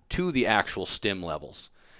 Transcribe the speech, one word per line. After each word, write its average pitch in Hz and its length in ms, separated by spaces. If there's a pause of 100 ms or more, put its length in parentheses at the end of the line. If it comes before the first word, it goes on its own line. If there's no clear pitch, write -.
to 180 220
the 127 160
actual 101 400
stim 98 340
levels. 76 480 (300)